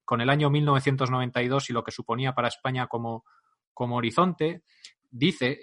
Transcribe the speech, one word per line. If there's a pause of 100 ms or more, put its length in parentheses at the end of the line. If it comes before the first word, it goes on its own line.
con
el
año
mil
novecientos
noventa
y
dos
y
lo
que
suponía
para
España
como, (480)
como
horizonte. (480)
Dice,